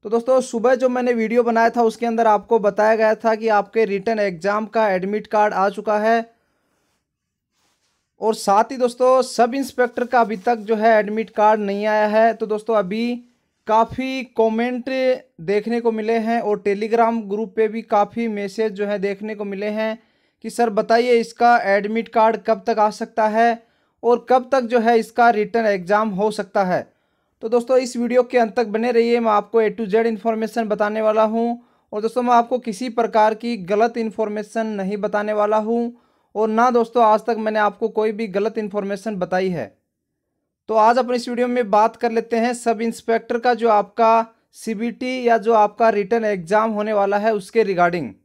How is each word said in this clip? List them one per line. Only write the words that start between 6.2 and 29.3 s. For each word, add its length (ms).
और 160
साथ 360
ही 60
दोस्तों 460
सब 300
इंस्पेक्टर 520
का 140
अभी 220
तक 260
जो 80
है 220
एडमिट 340
कार्ड 300
नहीं 260
आया 200
है। 260
तो 140
दोस्तों 280
अभी 500
काफ़ी 560
कमेंट 480
देखने 380
को 120
मिले 260
हैं 220
और 260
Telegram 580
ग्रुप 320
पे 120
भी 140
काफ़ी 460
मैसेज 440
जो 140
है 120
देखने 360
को 100
मिले 240
हैं 300
कि 60
सर 200
बताइए 480
इसका 380
एडमिट 420
कार्ड 380
कब 200
तक 120
आ 120
सकता 380
है 340
और 280
कब 220
तक 120
जो 160
है 180
इसका 320
रिटन 360
एग्जाम 440
हो 200
सकता 340
है। 180
तो 60
दोस्तों 300
इस 180
वीडियो 260
के 160
अंत 180
तक 120
बने 240
रहिए, 280
मैं 100